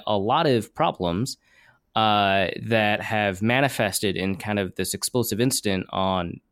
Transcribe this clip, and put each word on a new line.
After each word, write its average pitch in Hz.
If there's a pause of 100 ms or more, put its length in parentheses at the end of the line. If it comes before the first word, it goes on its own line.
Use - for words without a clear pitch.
a 107
lot 131
of 117
problems, 110 (580)
uh, 101 (140)
that 107
have 101
manifested 113
in 95
kind 104
of 95
this 95
explosive 113
incident 104
on 95 (140)